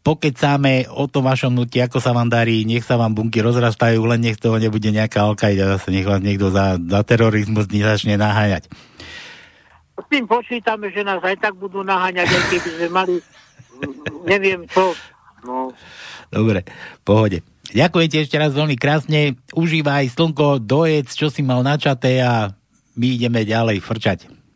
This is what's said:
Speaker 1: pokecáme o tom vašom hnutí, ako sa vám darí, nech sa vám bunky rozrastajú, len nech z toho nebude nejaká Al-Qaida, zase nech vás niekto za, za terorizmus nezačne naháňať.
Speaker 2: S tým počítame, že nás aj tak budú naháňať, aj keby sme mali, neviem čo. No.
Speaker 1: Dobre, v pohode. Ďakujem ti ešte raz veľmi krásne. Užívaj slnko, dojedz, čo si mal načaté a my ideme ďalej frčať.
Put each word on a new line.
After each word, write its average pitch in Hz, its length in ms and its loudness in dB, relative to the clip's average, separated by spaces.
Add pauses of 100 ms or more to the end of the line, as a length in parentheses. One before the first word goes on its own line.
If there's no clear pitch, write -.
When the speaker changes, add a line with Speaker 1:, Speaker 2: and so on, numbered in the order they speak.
Speaker 1:
pokecáme 143 880 0
o 139 160 -4
tom 135 240 0
vašom 131 240 0
hnutí, 123 320 0
ako 123 160 -2
sa 120 160 0
vám 120 160 2
darí, 117 320 2
nech 113 200 0
sa 123 120 0
vám 113 160 2
bunky 110 320 0
rozrastajú, 117 640 2
len 117 160 2
nech 110 160 -2
z 113 80 0
toho 113 80 2
nebude 107 320 0
nejaká 107 400 0
Al-Qaida, 98 480 2
zase 95 160 -4
nech 95 160 0
vás 98 160 2
niekto 98 240 2
za, 95 320 2
za 90 240 0
terorizmus 107 640 2
nezačne 104 480 0
naháňať. 104 560 0 (1300)
Speaker 2:
S - 80 -16
tým 269 160 -2
počítame, 220 640 -2
že 196 160 -6
nás 190 160 -4
aj 185 240 -2
tak 202 160 -2
budú 190 240 -8
naháňať, 185 400 -2
aj 175 240 0
keby 175 200 -2 (120)
sme 170 80 -4
mali, 185 260 0 (1080)
neviem 190 440 0
čo. 185 280 0 (480)
No. 127 280 -8 (560)
Speaker 1:
Dobre, 104 360 0 (360)
v - 40 -20
pohode. 101 340 2 (320)
Ďakujem 165 400 2
ti 156 60 -2 (100)
ešte 151 140 -4
raz 151 120 0
veľmi 147 240 0
krásne. 147 640 0 (160)
Užívaj 147 580 0
slnko, 147 460 2
dojedz, 143 560 0
čo 151 160 -2
si - 100 -8
mal 127 220 0
načaté 135 580 0
a 117 300 0 (480)
my 120 160 0
ideme 117 320 0
ďalej 113 340 0
frčať. - 600 -6 (160)